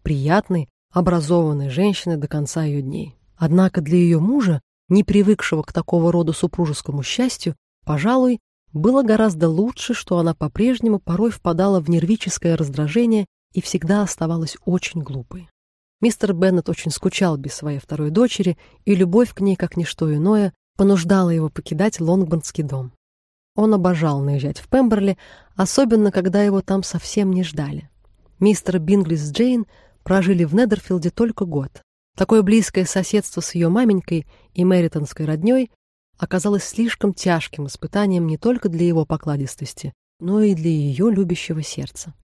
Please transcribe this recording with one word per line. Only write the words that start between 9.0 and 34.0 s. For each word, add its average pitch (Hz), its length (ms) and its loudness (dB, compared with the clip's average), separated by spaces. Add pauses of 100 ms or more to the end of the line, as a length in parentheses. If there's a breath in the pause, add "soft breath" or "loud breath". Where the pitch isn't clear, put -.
гораздо 214 440 2
лучше, 208 460 -2
что - 240 -2
она 165 160 0
по-прежнему 220 640 0
порой 196 320 -2
впадала 185 500 0
в 156 120 -2
нервическое 170 680 0
раздражение 165 720 0 (260)
и 185 80 -2
всегда 196 400 -2
оставалась 165 640 -4
очень 170 380 -4
глупой. 135 440 -12 (540)
Мистер 214 320 0
Беннет 180 360 2
очень 165 200 -4
скучал 170 480 -2
без 135 160 -10
своей 147 240 -8
второй 151 320 -6
дочери, 185 480 0 (260 soft breath)
и 202 120 2
любовь 190 400 2
к 185 60 -8
ней, 196 140 2
как - 220 -6
ничто 160 340 -4
иное, 190 420 2 (220)
понуждала 190 540 4
его 160 200 0
покидать 160 500 -4
Лонгборнский 170 640 0
дом. 131 300 -8 (600)
Он 214 200 4
обожал 165 460 0
наезжать 143 360 -2
в - 120 -20
Пемберли, 214 500 2 (360 loud breath)
особенно 214 560 2
когда 190 300 0
его 196 200 2
там 196 200 -2
совсем 190 500 -4
не 185 120 0
ждали. 147 480 -8 (480)
Мистер 190 380 2
Бингли 170 380 0
с 147 160 -4
Джейн 240 340 0 (380 soft breath)
прожили 185 400 2
в 151 100 0
Недерфилде 185 560 0
только 220 360 -2
год. 147 360 -8 (340)
Такое 214 280 4
близкое 196 420 2
соседство 196 560 -2
с - 140 -10
её 170 160 2
маменькой 196 560 0 (260 soft breath)